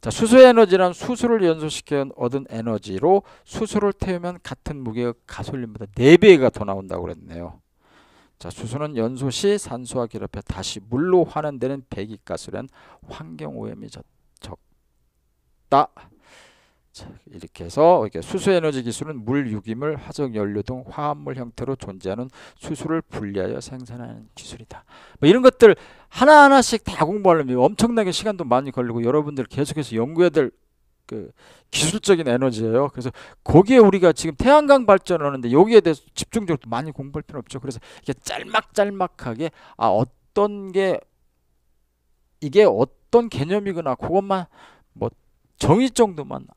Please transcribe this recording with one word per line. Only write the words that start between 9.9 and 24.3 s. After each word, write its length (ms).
결합해 380
다시 340
물로 440
환원되는 680
배기가스란 800
환경오염이 840
적-, 160
적다. 1500
자, 180
이렇게 400
해서 380
이렇게 180
수소에너지 640
기술은 420
물, 260
유기물, 440
화석 400
연료 260
등 260
화합물 480
형태로 400
존재하는 540
수소를 440
분리하여 580
생산하는 760